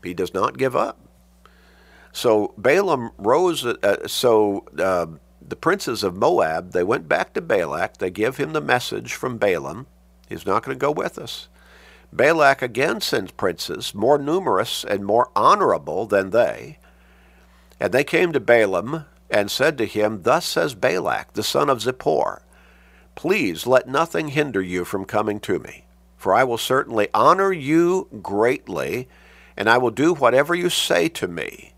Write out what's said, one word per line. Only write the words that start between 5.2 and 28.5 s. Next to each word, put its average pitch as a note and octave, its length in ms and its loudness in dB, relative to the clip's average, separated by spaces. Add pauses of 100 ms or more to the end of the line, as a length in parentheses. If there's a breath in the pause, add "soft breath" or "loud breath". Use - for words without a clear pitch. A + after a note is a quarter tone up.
the - 160 -12
princes D#3+ 480 -2
of F#2 120 -2
Moab, F#2 560 0
they F2+ 120 2
went F#2+ 240 0
back D#2+ 260 -2
to - 80 -4
Balak. F2+ 560 -2
They F#2+ 120 -4
give G#2+ 280 -2
him D3+ 160 -4
the D#3 80 -2
message B2 520 -2
from B2+ 240 -6
Balaam. F#2 480 -2 (420)
He's - 180 -12
not G2 180 0
gonna C3+ 120 -8
go C#3 160 -2
with - 280 -6
us. - 280 -14 (640 soft breath)
Balak C#3+ 500 4
again C3 380 -2
sends A2 320 -4
princes, - 600 -6
more A#2+ 240 4
numerous C#3+ 680 -2
and G2 220 -4
more A2+ 300 2
honorable G#2 680 2
than F#2+ 260 0
they. A2+ 480 0 (1000 soft breath)
And F#2+ 140 0
they C3+ 100 2
came E3+ 300 2
to C#3 60 0
Balaam A2+ 680 2 (240)
and G2+ 200 2
said C#3+ 280 0
to A#2 80 0
him, G#2 380 -2
"Thus D3 220 2
says D#3+ 280 -2
Balak, G#2 600 -2
the G#2 100 -6
son C#3+ 260 0
of B2+ 100 0
Zippor, B2+ 640 -4 (720 soft breath)
'Please A#2+ 520 -2
let B2+ 200 4
nothing D#3 420 -2
hinder C3+ 320 -2
you F2+ 220 -4
from F#2+ 220 -6
coming G#2+ 360 -2
to F2+ 180 -2
me, - 260 -16 (320)
for F#2+ 160 0
I A#2+ 100 4
will A#2+ 140 -2
certainly A#2+ 560 0
honor F#3 400 4
you E3+ 540 0 (140)
greatly, G2+ 880 -2 (480 soft breath)